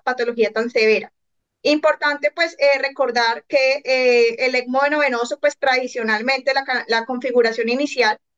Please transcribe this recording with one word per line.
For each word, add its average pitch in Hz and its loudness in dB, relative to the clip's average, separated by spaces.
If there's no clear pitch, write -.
patología 233 -2
tan 233 -4
severa. 220 0
Importante, 294 0
pues, 339 -4
eh, 277 4
recordar 247 -2
que, 269 0
eh, 247 2
el 254 0
ecmo 247 -2
venovenoso, 277 0
pues, - 0
tradicionalmente 254 -2
la 269 0
ca-, 254 -4
la 226 0
configuración 240 0
inicial 247 0